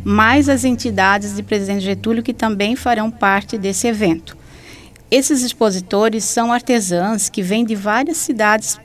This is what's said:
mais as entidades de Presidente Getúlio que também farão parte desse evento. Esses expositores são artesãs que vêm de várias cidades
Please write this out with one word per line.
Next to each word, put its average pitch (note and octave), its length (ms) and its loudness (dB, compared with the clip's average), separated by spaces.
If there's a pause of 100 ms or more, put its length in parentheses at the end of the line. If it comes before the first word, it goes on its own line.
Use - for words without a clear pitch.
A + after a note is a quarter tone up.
mais A3+ 460 4
as C4+ 160 2
entidades G3+ 720 0
de G#3 60 -6
Presidente G3+ 420 -2
Getúlio G3+ 380 -2
que A#3 100 -4
também G#3+ 440 0
farão A3+ 340 0
parte G3+ 480 0
desse G3 280 -2
evento. G3+ 520 -2 (720)
Esses C4+ 320 2
expositores G#3+ 800 0
são A#3 260 0
artesãs G#3+ 800 0
que - 140 -4
vêm G3+ 200 0
de A3+ 120 -2
várias A3 420 -2
cidades G#3+ 680 0